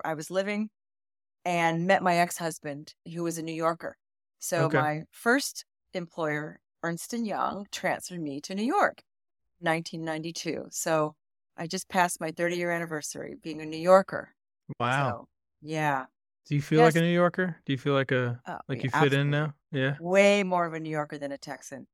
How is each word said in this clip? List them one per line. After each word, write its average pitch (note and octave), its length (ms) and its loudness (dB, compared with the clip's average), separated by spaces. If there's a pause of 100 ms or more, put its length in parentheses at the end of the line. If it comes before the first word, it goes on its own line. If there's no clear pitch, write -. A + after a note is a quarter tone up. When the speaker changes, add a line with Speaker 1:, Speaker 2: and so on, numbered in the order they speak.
Speaker 1:
I D#3+ 60 0
was D#3 180 -10
living G#3 380 -2 (720)
and E3+ 420 2
met F#3+ 160 4
my F3+ 140 4
ex-husband, D#3 800 -2 (200)
who E3+ 100 -6
was E3 140 -4
a D#3+ 60 -8
New D#3+ 100 -6
Yorker. D#3+ 440 -2 (420)
So E3 260 0
Speaker 2:
Okay. D3+ 120 2
Speaker 1:
my D3+ 340 0
first - 540 0 (280)
employer, D#3+ 640 -4 (220)
Ernst E3+ 320 -4
and A#3 140 -2
Young, D#3+ 460 -2
transferred F3 480 -4
me C#3+ 200 -6
to F#3+ 140 -8
New G#3 80 -2
York, E4+ 380 2 (580)
nineteen E3 460 -2
ninety-two. D#3+ 640 -6
So D#3+ 460 0 (420)
I E3+ 100 -8
just F#3 220 -8
passed F3+ 320 0
my E3 100 -4
thirty-year F3 400 -2
anniversary D3+ 720 -6
being D#3 200 -10
a D#3 40 -10
New D#3 120 -8
Yorker. F#3 560 4 (460)
Speaker 2:
Wow. B2+ 300 2
Speaker 1:
So, A#2 180 -6 (340)
yeah. D3 440 -2 (420)
Speaker 2:
Do D3 60 -4
you D3 80 2
feel D#3 200 4
like D#3+ 120 8
Speaker 1:
Yes. E3 80 4
Speaker 2:
a E3 40 4
New F3 80 2
Yorker? F3 520 2
Do C#3 80 -2
you B2+ 60 -2
feel C#3+ 140 0
like C3+ 180 2
a, B2 360 0
Speaker 1:
Oh, F3+ 120 -10 (100)
Speaker 2:
like C3 80 -4
Speaker 1:
yeah, A2+ 60 -8
Speaker 2:
you B2+ 80 0
fit C#3 220 4
in C#3+ 140 2
Speaker 1:
absolutely. C#3+ 40 0
Speaker 2:
now? D3 220 -2 (180)
Yeah. C#3 280 0
Speaker 1:
Way G3 440 6
more F3 240 0
of D#3+ 80 -8
a D#3+ 40 -6
New D#3+ 120 -6
Yorker D3+ 260 -4
than C#3+ 140 -8
a C#3 80 -10
Texan. C3 540 -14